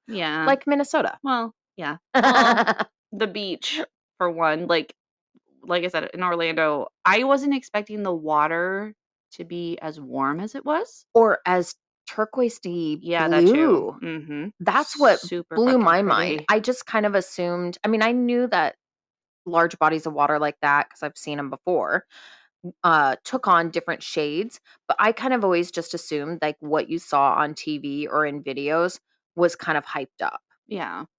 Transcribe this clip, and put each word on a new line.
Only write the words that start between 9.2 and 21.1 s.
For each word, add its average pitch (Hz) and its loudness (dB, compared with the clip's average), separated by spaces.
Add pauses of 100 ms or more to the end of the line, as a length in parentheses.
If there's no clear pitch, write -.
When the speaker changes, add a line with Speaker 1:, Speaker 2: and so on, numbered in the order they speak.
Speaker 1:
to 175 -14
be 170 -8
as 156 -10
warm 135 -4
as 214 -8
it 277 -12
was. 320 -4
Speaker 2:
Or 226 6
as 180 0 (320)
turquoisey 180 -4
Speaker 1:
Yeah, 165 0
that 165 4
too. 208 8
Speaker 2:
blue. 262 2
Speaker 1:
Mm-hmm. 156 -8 (120)
Speaker 2:
That's 233 -2
what 247 6
Speaker 1:
Super 175 -8
Speaker 2:
blew 220 4
Speaker 1:
fucking 254 4
Speaker 2:
my 175 6
mind. 143 2 (100)
Speaker 1:
pretty. 151 -12
Speaker 2:
I 214 4
just 247 -4
kind 208 0
of 202 0
assumed, 175 -2
I 214 0
mean, 220 2
I 226 2
knew 240 0
that 175 0 (720)
large 170 2
bodies 156 2
of 156 -4
water 147 2
like 147 -2
that 143 2
'cause - -18
I've 143 -8